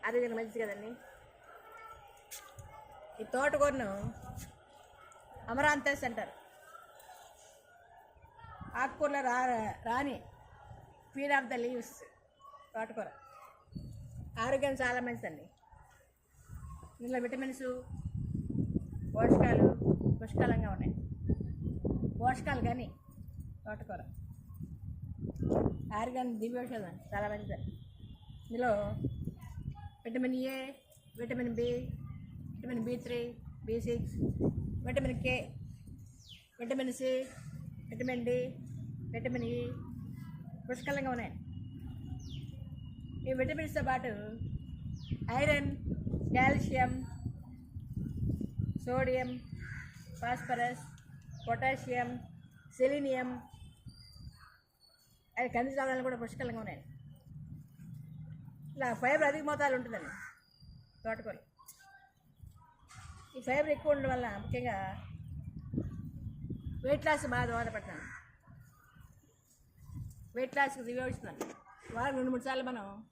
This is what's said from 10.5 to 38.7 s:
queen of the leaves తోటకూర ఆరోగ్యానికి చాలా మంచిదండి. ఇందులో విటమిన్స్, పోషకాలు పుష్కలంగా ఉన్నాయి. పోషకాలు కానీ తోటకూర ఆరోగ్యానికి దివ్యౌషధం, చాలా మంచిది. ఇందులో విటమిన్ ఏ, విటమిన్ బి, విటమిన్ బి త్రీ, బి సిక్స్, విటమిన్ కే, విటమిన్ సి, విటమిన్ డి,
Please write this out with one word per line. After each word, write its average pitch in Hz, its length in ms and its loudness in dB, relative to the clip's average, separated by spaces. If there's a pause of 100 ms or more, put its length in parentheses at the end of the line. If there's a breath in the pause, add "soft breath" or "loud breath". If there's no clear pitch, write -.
queen 285 240 2
of 262 160 0
the 247 100 0
leaves 240 260 -2 (840)
తోటకూర 220 320 -4 (1400)
ఆరోగ్యానికి 269 400 4
చాలా 247 240 2
మంచిదండి. 190 360 -4 (1600)
ఇందులో 247 260 0
విటమిన్స్, 262 400 -2 (1500)
పోషకాలు - 520 10 (540)
పుష్కలంగా - 540 4
ఉన్నాయి. - 200 2 (1300)
పోషకాలు 254 480 2
కానీ 247 180 -2 (800)
తోటకూర 202 360 -8 (2000)
ఆరోగ్యానికి 247 440 0
దివ్యౌషధం, 233 500 -2 (200)
చాలా 202 180 0
మంచిది. 202 260 -4 (920)
ఇందులో 240 200 2 (1400)
విటమిన్ 254 320 2 (160)
ఏ, 269 60 -4 (640)
విటమిన్ 247 360 -2
బి, 480 100 2 (840)
విటమిన్ 240 340 -4
బి 247 80 0 (100)
త్రీ, 240 140 -2 (480)
బి 220 100 2 (100)
సిక్స్, 240 280 0 (720)
విటమిన్ 254 380 4
కే, 254 100 6 (1300)
విటమిన్ 262 400 2
సి, 262 120 4 (760)
విటమిన్ 247 380 0
డి, 247 100 4 (800)